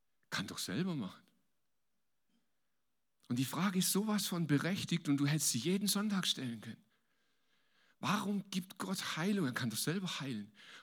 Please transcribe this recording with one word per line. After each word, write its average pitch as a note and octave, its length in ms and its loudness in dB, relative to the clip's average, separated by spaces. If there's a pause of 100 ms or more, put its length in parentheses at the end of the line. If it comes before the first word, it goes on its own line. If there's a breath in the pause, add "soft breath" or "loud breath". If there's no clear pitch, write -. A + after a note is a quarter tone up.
(300)
Kann - 160 -4
doch F#2+ 140 -8
selber E3 340 -2
machen. A2 300 -6 (2000)
Und A#2+ 100 2
die C3+ 60 2
Frage F#3 340 2
ist F3 120 4
sowas G#3 360 2
von E3+ 180 0
berechtigt D#3+ 640 2
und C#3+ 80 4
du C#3+ 80 4
hättest D3+ 240 4
sie - 80 2
jeden F#3 300 2
Sonntag G3+ 400 2
stellen A#2 340 -2
können. G#2+ 220 -12 (1160)
Warum G3 520 0
gibt - 260 -4
Gott - 400 -4
Heilung? F#3 300 2
Er B2 60 0
kann A#2+ 180 0
doch A2 60 -4
selber F3+ 420 -2
heilen. A#2 320 -6 (320 loud breath)